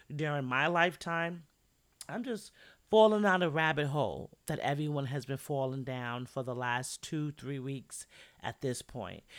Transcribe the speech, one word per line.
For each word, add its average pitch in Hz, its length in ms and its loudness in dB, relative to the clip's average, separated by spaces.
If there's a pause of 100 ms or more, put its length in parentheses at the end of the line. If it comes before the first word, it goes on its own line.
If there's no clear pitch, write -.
(140)
during 147 300 0
my 131 220 2
lifetime. 170 760 0 (640)
I'm 226 160 -6
just 233 260 -8 (400)
falling 214 320 8
down 185 200 6
a 170 60 4
rabbit 151 380 2
hole 135 440 -2 (160)
that 151 120 -2
everyone 147 480 -2
has 131 180 -4
been 131 140 -4
falling 135 460 -4
down 123 420 -6
for 131 160 -6
the 123 140 -6
last 123 460 -2
two, 151 280 -4
three 135 300 -8
weeks 131 460 -10 (360)
at 113 180 -8
this 123 220 -4
point. 95 400 -10 (160)